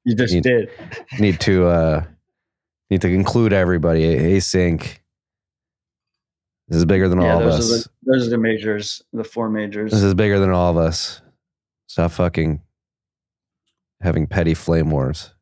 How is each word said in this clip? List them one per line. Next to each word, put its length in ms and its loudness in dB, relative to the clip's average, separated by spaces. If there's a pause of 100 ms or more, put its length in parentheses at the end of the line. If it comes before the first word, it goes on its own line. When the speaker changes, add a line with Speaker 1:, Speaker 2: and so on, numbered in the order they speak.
Speaker 1:
You 100 0
just 180 0
Speaker 2:
need, 120 2
Speaker 1:
did. 260 0 (500)
Speaker 2:
need 200 2
to, 260 2
uh, 380 2 (840)
need 140 0
to 60 0
include 440 2
everybody. 520 2
A-, 340 2
Async. 600 -2 (1700)
This 100 0
is 60 4
bigger 240 4
than 120 2
Speaker 1:
Yeah, 140 2
Speaker 2:
all 60 2
of 120 2
Speaker 1:
those 200 0
are 40 0
Speaker 2:
us. 80 -4
Speaker 1:
the, 60 -20 (220)
those 140 0
are 40 -2
the 80 0
majors, 640 -4 (100)
the 120 -6
four 240 -6
majors. 440 -6
Speaker 2:
This 100 2
is 120 2
bigger 240 2
than 120 2
all 200 2
of 60 0
us. 440 -2 (680)
Stop 240 -2
fucking 480 -2 (1400)
having 260 -2
petty 280 0
flame 360 0
wars. 520 -4